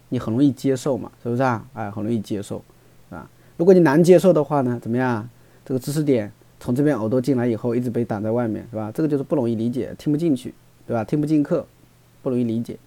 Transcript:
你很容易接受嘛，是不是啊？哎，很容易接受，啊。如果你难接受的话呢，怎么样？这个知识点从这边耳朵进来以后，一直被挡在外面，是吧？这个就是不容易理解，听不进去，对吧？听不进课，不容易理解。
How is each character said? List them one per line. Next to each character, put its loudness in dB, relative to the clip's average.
你 -4
很 -4
容 2
易 6
接 -2
受 -2
嘛， -10
是 -6
不 -2
是 0
啊？ -2
哎， -8
很 -8
容 -4
易 0
接 -6
受， -10
啊。 -16
如 2
果 10
你 8
难 6
接 8
受 6
的 4
话 0
呢， -2
怎 -8
么 -2
样？ -2
这 -6
个 -2
知 -8
识 -2
点 0
从 -2
这 0
边 2
耳 -2
朵 2
进 0
来 0
以 0
后， -2
一 0
直 -4
被 -2
挡 -6
在 -2
外 -2
面， -8
是 -10
吧？ -6
这 -4
个 0
就 0
是 -4
不 -4
容 0
易 0
理 -2
解， -6
听 -4
不 0
进 0
去， -10
对 -6
吧？ -2
听 -2
不 -2
进 2
课， -2
不 -4
容 0
易 0
理 -2
解。 -12